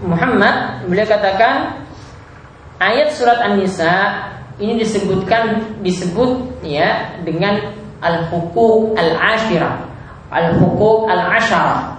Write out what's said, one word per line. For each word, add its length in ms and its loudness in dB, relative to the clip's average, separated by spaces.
Muhammad, 800 0
beliau 160 2
katakan 800 0
ayat 320 2
surat 240 4
An-Nisa 560 0
ini 240 -2
disebutkan, 1040 0
disebut 800 -2
ya 560 -2
dengan 560 -2
al-huquq 960 2
al-ashirah. 880 0
Al-huquq 800 2
al-ashara. 840 0